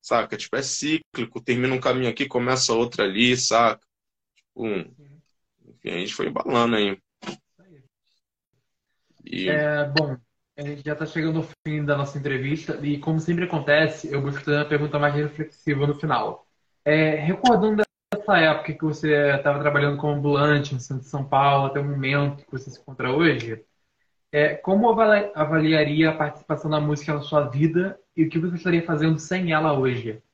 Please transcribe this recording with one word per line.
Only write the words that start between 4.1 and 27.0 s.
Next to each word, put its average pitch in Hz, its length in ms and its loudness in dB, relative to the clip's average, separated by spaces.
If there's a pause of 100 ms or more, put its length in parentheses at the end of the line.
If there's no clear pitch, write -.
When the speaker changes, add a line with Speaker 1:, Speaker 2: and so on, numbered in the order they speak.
Speaker 1:
Tipo, 104 500 -6 (120)
Speaker 2:
Sim. 143 240 -20 (460)
Speaker 1:
enfim, - 220 -14
a 87 100 -6
gente 95 160 -8
foi - 120 -4
embalando 117 480 0
aí. 101 220 0 (300)
Speaker 2:
Isso - 340 -16
aí. 160 220 -20 (1400)
Speaker 1:
E - 220 -8
Speaker 2:
É, 151 400 0
bom, 139 320 -2 (400)
a 147 40 -14
gente 143 240 -10
já 151 100 -4
tá 156 100 -6
chegando 160 340 -2
ao 160 60 -6 (200)
fim 151 200 -4
da 147 120 2
nossa 139 200 -4
entrevista 143 680 -4
e, 143 140 -2
como 160 200 -2
sempre 175 260 0
acontece, 151 680 0
eu 139 100 -2
busco 139 220 -6
fazer 147 140 2
uma 147 120 0
pergunta 147 300 0
mais 147 160 2
reflexiva 147 720 -2
no 143 120 0
final. 120 480 -4 (360)
É, 156 320 4
recordando 208 680 2 (300)
dessa 202 240 2
época 156 360 2
que - 100 -6
você 147 600 2
tava 143 160 2
trabalhando 143 380 2
como 147 160 -2
ambulante 143 600 2
no 127 60 -4
centro 131 240 -8
de - 60 -20
São 135 180 -6
Paulo 139 400 4
até 139 120 -2
o 143 60 -2
momento 143 600 -2
que - 60 -18
você 131 180 -10
se - 100 -18
encontra 127 360 -6
hoje, 120 480 0 (680)
é, 147 240 2
como 208 340 2
avali-, 214 460 4
avaliaria 156 760 2
a 156 60 -6
participação 151 540 -4
da 151 100 0
música 147 320 -2